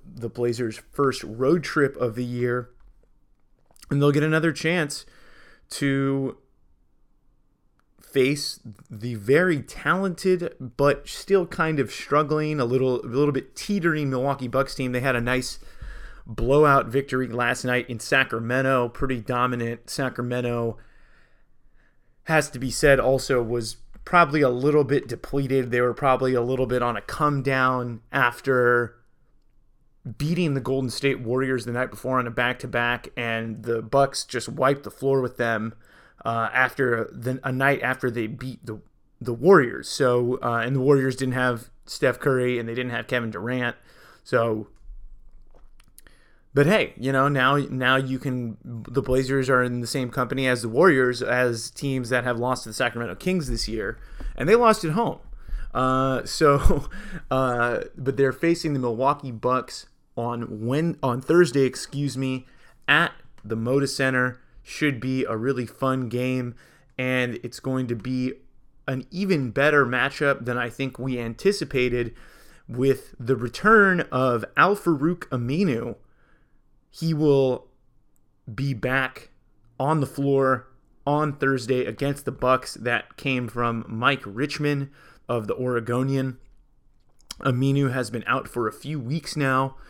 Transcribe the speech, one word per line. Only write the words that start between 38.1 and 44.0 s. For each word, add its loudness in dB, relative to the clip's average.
they -4
beat -12
the, -10
the -6
Warriors. 4
So, 2
uh, 0
and 0
the 2
Warriors 4
didn't -2
have -2
Steph 0
Curry 2
and -6
they -6
didn't -4
have -6
Kevin -2
Durant. -4